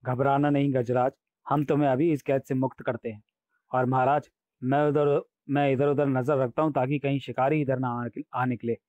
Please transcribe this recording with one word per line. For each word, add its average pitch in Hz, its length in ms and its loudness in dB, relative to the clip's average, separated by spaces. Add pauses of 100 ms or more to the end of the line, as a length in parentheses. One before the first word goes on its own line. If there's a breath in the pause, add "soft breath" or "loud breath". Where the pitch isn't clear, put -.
घबराना 139 460 2
नहीं 143 240 2
गजराज, 123 380 0 (360)
हम 143 160 2
तुम्हें 147 240 2
अभी 143 240 2
इस 143 100 -2
कैद 139 200 0
से - 120 -6
मुक्त 131 280 -4
करते 117 280 -6
हैं। 107 120 -14 (500)
और 127 140 2
महाराज, 131 440 0 (320)
मैं 139 260 2
उधर, 147 340 2 (280)
मैं 143 220 2
इधर 139 160 2
उधर 143 180 2
नजर 131 300 0
रखता 131 260 0
हूँ 156 100 0
ताकि 139 260 0
कहीं 139 200 -2
शिकारी 131 420 -2
इधर 131 180 -2
ना 131 100 -4
आ, 120 200 -6 (260)
आ 127 100 -2
निकले। 117 340 -4 (100)